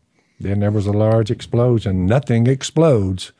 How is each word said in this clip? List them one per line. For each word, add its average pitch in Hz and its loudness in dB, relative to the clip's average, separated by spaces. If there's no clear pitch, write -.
Then 101 -4
there 104 0
was 104 -2
a 104 -2
large 110 2
explosion." 113 0
Nothing 117 0
explodes. 131 0